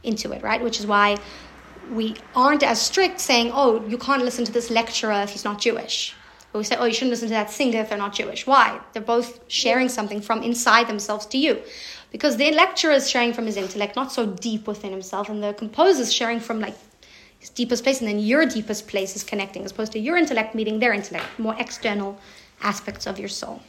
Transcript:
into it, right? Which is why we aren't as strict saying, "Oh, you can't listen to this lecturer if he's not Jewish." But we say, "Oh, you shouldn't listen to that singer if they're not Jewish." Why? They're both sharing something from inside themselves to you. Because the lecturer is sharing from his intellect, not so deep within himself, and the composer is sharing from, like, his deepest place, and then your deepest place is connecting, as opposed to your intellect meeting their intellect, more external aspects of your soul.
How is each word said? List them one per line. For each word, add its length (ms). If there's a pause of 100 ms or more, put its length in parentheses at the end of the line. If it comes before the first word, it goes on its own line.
into 300
it, 100
right? 200
Which 160
is 80
why 300 (720)
we 240 (200)
aren't 280
as 180
strict 400
saying, 340
"Oh, 340
you 100
can't 260
listen 200
to 80
this 180
lecturer 520
if 80
he's 140
not 140
Jewish." 560 (380)
But 60
we 60
say, 140
"Oh, 60
you 80
shouldn't 200
listen 160
to 60
that 160
singer 300
if 80
they're 80 (100)
not 60
Jewish." 340
Why? 320 (140)
They're 80 (160)
both 320
sharing 400
something 320
from 220
inside 440
themselves 400
to 120
you. 220 (520)
Because 240
the 160
lecturer 400
is 180
sharing 240
from 120
his 100
intellect, 400
not 160
so 140
deep 420
within 240
himself, 360
and 140
the 100
composer 500
is 120
sharing 260
from, 200
like, 140 (680)
his 100
deepest 320
place, 180
and 80
then 120
your 260
deepest 400
place 300
is 80
connecting, 400
as 80
opposed 200
to 60
your 180
intellect 380
meeting 240
their 160
intellect, 320 (120)
more 200
external 580 (460)
aspects 440
of 120
your 100
soul. 400